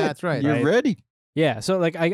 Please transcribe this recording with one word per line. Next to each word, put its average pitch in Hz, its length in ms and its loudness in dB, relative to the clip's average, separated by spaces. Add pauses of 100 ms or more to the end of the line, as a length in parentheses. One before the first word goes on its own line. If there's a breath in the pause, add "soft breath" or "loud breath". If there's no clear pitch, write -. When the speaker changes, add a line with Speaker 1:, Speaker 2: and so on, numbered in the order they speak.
Speaker 1:
that's 147 200 -4
right. 160 180 -2
Speaker 2:
You're 147 120 2
Speaker 3:
Right? 135 100 0
Speaker 2:
ready. 214 400 0 (320)
Speaker 3:
Yeah, 147 240 0
so, 185 180 -2
like, 165 200 0
I, 170 160 0